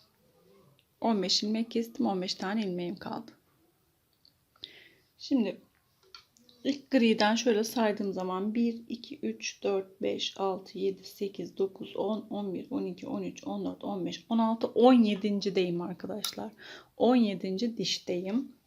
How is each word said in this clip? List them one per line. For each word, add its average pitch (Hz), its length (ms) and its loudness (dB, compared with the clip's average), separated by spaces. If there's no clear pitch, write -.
On 214 220 2
beş - 200 2
ilmek 220 280 -2
kestim, 233 360 -2
on 190 160 0
beş 190 120 -4
tane 208 320 -2
ilmeğim 175 300 -4
kaldı. - 360 -10
Şimdi 226 420 0
ilk - 260 -4
griden 220 440 6
şöyle 226 300 2
saydığım 208 480 0
zaman 185 420 -2
bir, 233 200 2
iki, - 300 -12
üç, - 440 -8
dört, 190 400 -2
beş, 196 380 -4
altı, 190 380 -4
yedi, 190 260 -4
sekiz, - 540 -10
dokuz, - 380 -4
on, 202 340 -2
on 196 240 -6
bir, - 160 -8
on 196 160 -4
iki, 180 200 -10
on 202 160 -6
üç, 180 240 -10
on 202 180 -6
dört, - 200 -8
on 190 220 -4
beş, - 200 -8
on 247 180 10
yedinciyim 196 880 4
arkadaşlar. 202 720 -8
On 247 200 6
yedinci 202 600 0
dişteyim. 185 760 -2